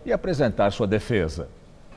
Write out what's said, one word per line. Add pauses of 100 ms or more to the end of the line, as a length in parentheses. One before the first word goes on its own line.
e
apresentar
sua
defesa. (460)